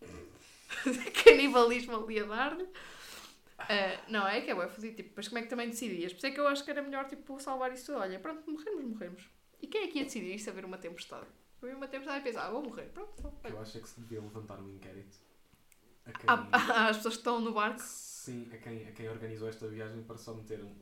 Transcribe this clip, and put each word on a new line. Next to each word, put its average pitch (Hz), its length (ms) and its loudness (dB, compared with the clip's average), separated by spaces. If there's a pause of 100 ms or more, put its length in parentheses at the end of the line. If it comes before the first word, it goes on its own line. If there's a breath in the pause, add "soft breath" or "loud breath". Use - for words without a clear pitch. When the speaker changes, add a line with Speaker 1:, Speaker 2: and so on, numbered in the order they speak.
Speaker 1:
<laughs> - 1200 -2
Canibalismo 247 720 10
ali 214 220 -2
a 208 60 0
dar-lhe. 285 420 -2 (920 loud breath)
Ah, 196 480 0
não, 208 200 2
é 208 140 2
que - 80 -2
é 233 60 0
bué 180 120 0
fodido, 220 280 -10
tipo, - 200 -12
mas 202 120 -8
como 233 120 -4
é 226 40 -2
que 233 60 -10
também 240 200 -2
decidias? 185 440 -4
Por - 40 -18
isso 262 100 -2
é - 40 -2
que 277 80 -2
eu 285 80 6
acho 285 160 2
que - 80 -4
era 285 100 -2
melhor, 269 260 -4
tipo, 277 320 -12
salvar 254 320 -2
isso 254 160 -10
tudo. 285 120 -2
Olha, 190 200 -4
pronto, 311 300 -8
morremos, 320 360 -4
morremos. 208 440 -8 (320)
E - 60 -10
quem 427 160 -2
é 349 40 -2
que 320 120 -2
ia 262 60 0
decidir 185 280 -6
isso 214 160 -8
a 196 40 -4
ver 190 120 -10
uma 185 120 -8
tempestade? 170 500 -12 (340)
Eu 240 80 -8
vi 269 60 -10
uma 269 120 -8
tempestade 277 320 -6
e 277 40 -6
pensava, 233 240 -2
"Ah, - 40 -6
vou 269 120 -4
morrer", 226 260 -10
pronto, - 320 -10
só 294 60 -6
Speaker 2:
O 285 40 -8
que - 200 -10
eu 107 100 -8
acho 110 160 -10
é 110 40 -12
que 110 80 -14
se - 120 -18
devia 113 180 -8
levantar 104 400 -10
um 98 80 -12
inquérito 98 500 -16 (880)
a 117 60 -14
quem - 160 -12
Speaker 1:
Ah, 233 240 6
<laughs> 226 380 6
às 214 80 4
pessoas 220 180 -2
que - 40 -6
estão 240 200 2
no 226 140 0
barco. 214 280 2
Speaker 2:
Sim, - 680 -10
a 113 60 -12
quem, 110 300 -10
a 107 40 -14
quem 110 180 -10
organizou 110 380 -6
esta 110 200 -6
viagem 110 360 -8
para 113 140 -12
só 113 160 -12
meter 107 300 -8
um, 101 60 -12 (120)